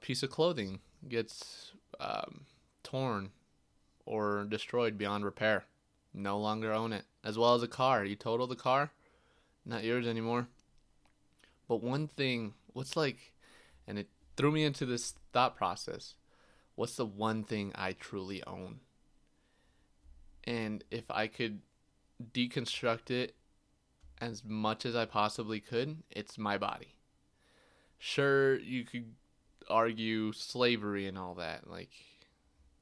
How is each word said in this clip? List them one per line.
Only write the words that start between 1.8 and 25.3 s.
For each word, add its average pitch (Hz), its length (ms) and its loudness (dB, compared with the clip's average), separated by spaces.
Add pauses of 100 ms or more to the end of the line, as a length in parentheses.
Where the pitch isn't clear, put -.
um, - 460 -6 (360)
torn 113 480 -2 (760)
or 104 380 2
destroyed 107 540 0
beyond 101 260 0
repair. 104 400 4 (480)
No 98 260 -2
longer 107 340 0
own 113 200 0
it. 104 120 -6 (180)
As 107 160 -4
well 120 160 8
as 120 80 4
a 120 60 -2
car. 127 360 4
You 101 120 -2
total 120 300 0
the 123 100 -6
car, 139 360 2 (720)
not 113 180 -4
yours 120 220 2
anymore. 117 420 0 (1200)
But 113 140 2
one 139 240 0
thing, 123 480 -2 (180)
what's, 131 240 -6
like, 143 360 -2 (540)
and 104 120 -6
it 101 100 -6 (280)
threw 147 160 4
me 156 120 2
into 139 200 0
this 120 300 -4 (180)
thought 123 240 4
process. - 580 -4 (600)
What's - 220 -4
the - 100 0
one 107 380 -2
thing 101 300 -4
I 95 180 -2
truly 95 540 -8
own? 92 340 -10 (1600)
And 110 460 -4
if 113 200 -8
I 110 160 2
could 110 340 -4 (720)
deconstruct 123 760 -2
it 123 240 0 (880)
as 117 240 -8
much 107 420 0
as 117 80 -2
I 117 120 2
possibly 107 520 2